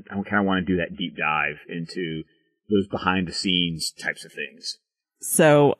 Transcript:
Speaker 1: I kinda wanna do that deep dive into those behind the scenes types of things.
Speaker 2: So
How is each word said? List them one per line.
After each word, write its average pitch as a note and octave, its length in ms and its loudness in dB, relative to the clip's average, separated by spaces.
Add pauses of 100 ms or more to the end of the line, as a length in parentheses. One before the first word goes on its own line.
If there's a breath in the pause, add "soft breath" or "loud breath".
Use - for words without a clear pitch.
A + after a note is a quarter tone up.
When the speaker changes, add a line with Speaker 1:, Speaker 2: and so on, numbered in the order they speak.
Speaker 1:
I G2+ 120 -8
kinda G#2 220 0
wanna F#2+ 180 0
do F2+ 160 0
that E2+ 180 -4
deep D#2 220 -8
dive D2+ 500 -2
into E2+ 560 -6 (460)
those G2+ 180 2
behind F#2 400 0
the E2 60 -10
scenes F2 580 -2
types - 320 -8
of D#2+ 80 -20
things. - 460 -12 (420)
Speaker 2:
So D3 600 6